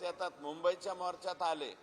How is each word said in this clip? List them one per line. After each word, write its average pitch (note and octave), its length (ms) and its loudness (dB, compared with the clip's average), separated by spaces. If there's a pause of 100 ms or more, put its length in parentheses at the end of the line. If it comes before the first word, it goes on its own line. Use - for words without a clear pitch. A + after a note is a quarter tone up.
येतात, F3 380 -2
मुंबईच्या E3+ 540 2
मोर्चात F3+ 480 -2
आले D#3 420 2